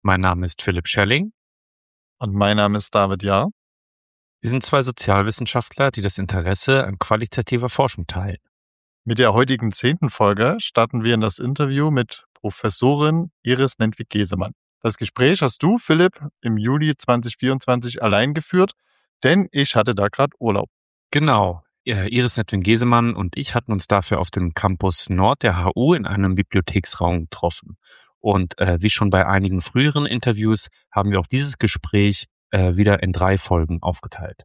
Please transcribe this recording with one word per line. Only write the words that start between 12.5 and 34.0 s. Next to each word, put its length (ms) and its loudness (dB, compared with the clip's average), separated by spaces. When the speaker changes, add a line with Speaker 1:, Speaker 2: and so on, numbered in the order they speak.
Speaker 2:
Iris 380 -2
Nentwig-Gesemann. 720 -4
Das 160 -2
Gespräch 440 2
hast 220 -2
du, 140 4
Philipp, 420 2
im 160 0
Juli 400 0
zwanzig 400 -2
vierundzwanzig 680 -2
allein 300 2
geführt, 400 0
denn 280 4
ich 260 0
hatte 180 2
da 140 0
grad 280 -2
Urlaub. 320 -2
Speaker 1:
Genau. 520 2
Äh, 260 -2
Iris 280 0
Nentwig-Gesemann 800 2
und 200 -6
ich 200 -8
hatten 160 -4
uns 160 -4
dafür 320 0
auf 100 -4
dem 240 -2
Campus 560 -2
Nord 320 0
der 160 0
H 180 0
U 200 2
in 100 -6
einem 300 0
Bibliotheksraum 840 -2
getroffen. 560 -6
Und, 400 0
äh, 220 2
wie 100 2
schon 180 0
bei 160 4
einigen 360 0
früheren 440 0
Interviews 640 0
haben 180 0
wir 100 2
auch 60 -4
dieses 320 -4
Gespräch, 680 0
äh, 240 2
wieder 260 4
in 120 -2
drei 260 2
Folgen 420 0
aufgeteilt. 640 -8